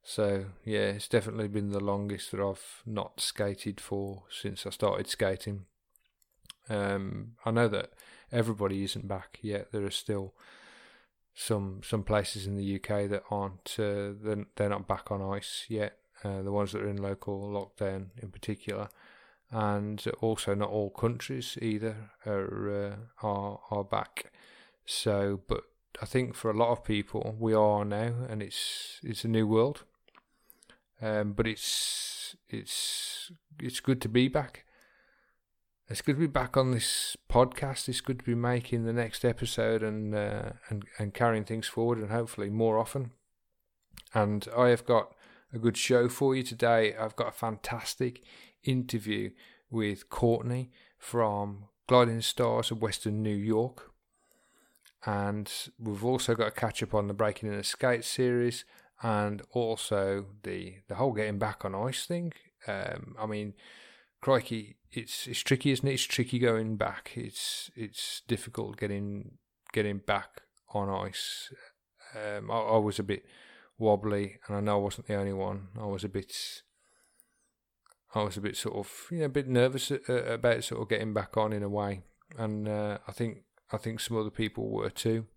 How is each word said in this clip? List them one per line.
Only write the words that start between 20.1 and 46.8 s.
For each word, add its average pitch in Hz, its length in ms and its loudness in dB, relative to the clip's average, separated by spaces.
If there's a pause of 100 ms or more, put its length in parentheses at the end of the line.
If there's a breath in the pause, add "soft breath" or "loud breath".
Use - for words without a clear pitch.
also 110 340 2
not 101 160 0
all 101 200 0
countries 120 720 -2
either 110 520 -4 (120)
are, 101 760 -2 (220)
uh, - 40 -2
are, 101 320 -2 (140)
are 104 120 0
back. - 460 -4 (540 loud breath)
So, 101 640 2
but 107 160 0 (360)
I 110 60 -4
think 123 300 0
for - 120 0
a 104 80 2
lot 117 140 6
of 120 140 0
people, 107 560 -2
we 113 140 4
are 104 300 6
now, 107 300 0 (140)
and 107 120 -4
it's, - 640 -6
it's - 220 -6
a 113 40 0
new 110 200 6
world. 113 340 4 (1160 soft breath)
Um, 107 320 0
but 110 140 2
it's, - 880 -4 (120)
it's, - 840 -6 (300)
it's 127 200 -4
good 131 220 2
to 120 60 -2
be 123 200 6
back. 131 360 -4 (1200 soft breath)
It's 110 120 -6
good 143 160 2
to 143 40 -2
be 165 60 6
back 135 300 0
on 131 160 6
this - 440 0 (140)
podcast. 127 580 4
It's 127 120 -2
good 123 200 -2
to - 40 -20
be 120 100 0
making 117 500 0
the 113 80 0
next 117 320 -2
episode 113 580 2
and, 107 320 -2
uh, 104 380 -2 (160)
and, 101 160 -4 (140)
and 104 160 -2
carrying 113 300 4
things 113 240 -4
forward, 117 300 2
and 104 120 -4
hopefully 113 400 -2
more 110 280 4
often. 120 340 -2 (1040)
And 104 420 2
I 123 120 8
have 120 160 6
got 113 300 4 (380 loud breath)
a 120 60 -6
good 110 180 4
show 123 320 6
for 131 260 2
you 131 80 0
today. 113 540 4